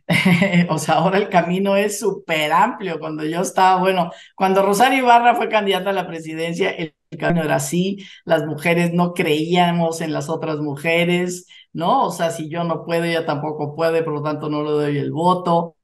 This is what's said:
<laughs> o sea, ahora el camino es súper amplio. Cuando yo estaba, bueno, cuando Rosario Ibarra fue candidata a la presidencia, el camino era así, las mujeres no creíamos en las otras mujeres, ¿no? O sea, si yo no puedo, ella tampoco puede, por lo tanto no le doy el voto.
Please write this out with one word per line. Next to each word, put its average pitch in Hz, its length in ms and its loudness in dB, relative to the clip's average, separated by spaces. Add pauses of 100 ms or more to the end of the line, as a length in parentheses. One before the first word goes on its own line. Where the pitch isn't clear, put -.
<laughs> 175 640 2
o 156 80 -2
sea, 156 180 0
ahora 175 220 2
el 202 120 0
camino 190 480 2
es 208 220 0
súper 160 520 -2
amplio. 190 480 0
Cuando 156 240 -8
yo 165 180 -2
estaba, 185 380 4
bueno, 185 320 0 (240)
cuando 190 280 2
Rosario 240 360 4
Ibarra 240 360 6
fue 233 120 -2
candidata 196 440 0
a - 20 0
la 180 140 -4
presidencia, 170 640 -4
el 160 220 -8 (240)
camino 156 260 0
era 147 120 0
así, 180 480 -2 (220)
las 156 200 0
mujeres 170 480 0
no 175 200 0
creíamos 170 880 0
en 160 100 -4
las 147 180 -6
otras 156 280 -4
mujeres, 170 880 -2 (260)
¿no? 196 340 0
O 170 40 -6
sea, 170 200 -2
si 160 180 -8
yo 170 160 -4
no 160 200 -4
puedo, 170 200 0
ella 165 200 -2
tampoco 151 500 -4
puede, 165 280 2
por 160 100 -4
lo 147 80 -4
tanto 151 280 -4
no 151 140 -2
le 151 80 -2
doy 147 260 0
el 135 140 -4
voto. 170 720 0